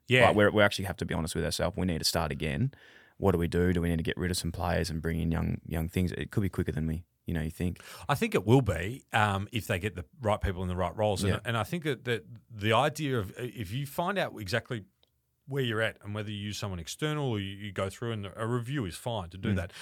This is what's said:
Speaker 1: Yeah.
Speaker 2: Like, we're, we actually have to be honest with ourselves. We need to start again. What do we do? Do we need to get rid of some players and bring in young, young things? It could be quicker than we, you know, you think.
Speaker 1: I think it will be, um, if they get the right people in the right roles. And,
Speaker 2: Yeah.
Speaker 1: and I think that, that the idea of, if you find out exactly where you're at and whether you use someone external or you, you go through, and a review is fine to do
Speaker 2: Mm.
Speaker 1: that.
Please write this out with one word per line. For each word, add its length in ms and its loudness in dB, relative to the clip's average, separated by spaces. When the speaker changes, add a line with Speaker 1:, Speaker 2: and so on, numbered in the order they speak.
Speaker 1:
Yeah. 180 8
Speaker 2:
Like, 80 6
we're, 160 8
we 100 6
actually 240 4
have 120 -6
to 80 -4
be 100 -2
honest 180 -2
with 120 -2
ourselves. 320 0
We 100 2
need 120 0
to 60 -4
start 260 0
again. 400 0
What 140 4
do 80 4
we 80 2
do? 260 4
Do 80 2
we 80 2
need 80 2
to 60 0
get 140 -2
rid 140 -2
of 60 -2
some 140 -2
players 380 0
and 120 -4
bring 180 -2
in 120 0
young, 340 0
young 240 -2
things? 220 0
It 200 -6
could 120 0
be 60 0
quicker 240 -2
than 140 -2
we, 160 -4
you 80 -4
know, 80 0
you 100 -4
think. 300 -4
Speaker 1:
I 80 2
think 200 0
it 100 0
will 160 8
be, 500 -2
um, 400 2
if 140 -4
they 140 0
get 160 -4
the 100 -10
right 180 2
people 220 -2
in 80 -2
the 60 -2
right 200 -2
roles. 280 2
And, 100 4
Speaker 2:
Yeah. 120 -2
Speaker 1:
and 120 0
I 60 0
think 220 -6
that, 200 -2
that 200 -2
the 200 2
idea 440 2
of, 220 -2
if 340 -8
you 140 -4
find 320 -2
out 200 -4
exactly 440 -2
where 160 -2
you're 180 0
at 220 0
and 100 -8
whether 160 -4
you 80 -6
use 220 -6
someone 200 -4
external 480 -4
or 120 0
you, 180 -4
you 160 -10
go 160 -2
through, 240 -6
and 240 -6
a 100 -4
review 380 -2
is 100 -6
fine 360 -6
to 60 -12
do 140 -2
Speaker 2:
Mm. 40 2
Speaker 1:
that. 260 -4